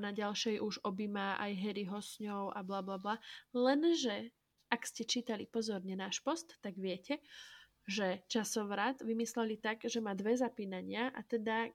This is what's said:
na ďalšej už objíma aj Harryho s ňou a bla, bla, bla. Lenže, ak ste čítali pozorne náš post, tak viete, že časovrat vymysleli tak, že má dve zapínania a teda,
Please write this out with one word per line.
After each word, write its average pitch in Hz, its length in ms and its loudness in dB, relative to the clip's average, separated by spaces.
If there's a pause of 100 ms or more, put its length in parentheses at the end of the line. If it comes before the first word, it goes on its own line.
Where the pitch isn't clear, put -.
na 202 160 -2
ďalšej 208 440 2
už 208 220 -2
objíma 202 560 0
aj 202 220 -2
Harryho 202 400 -2
s - 200 -10
ňou 202 320 -2
a 208 120 -4
bla, 196 160 -2
bla, 196 160 -4
bla. 202 200 0 (360)
Lenže, 254 800 4 (400)
ak 233 160 0
ste - 160 -6
čítali 233 400 0
pozorne 202 480 -2
náš 190 320 -4
post, 330 400 -2
tak 196 160 -6
viete, 190 400 -2 (640)
že 190 460 0
časovrat 214 720 0
vymysleli 226 560 0
tak, 226 240 -2
že 233 160 0
má 202 160 -2
dve 220 220 4
zapínania 208 760 -2
a 240 140 -8
teda, 226 480 0